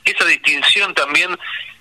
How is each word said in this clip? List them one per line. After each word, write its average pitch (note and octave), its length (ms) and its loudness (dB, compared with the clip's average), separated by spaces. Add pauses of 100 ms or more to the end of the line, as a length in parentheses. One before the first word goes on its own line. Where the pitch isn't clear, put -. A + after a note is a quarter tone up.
esa - 200 0
distinción E3+ 720 2
también D#3+ 420 0 (440)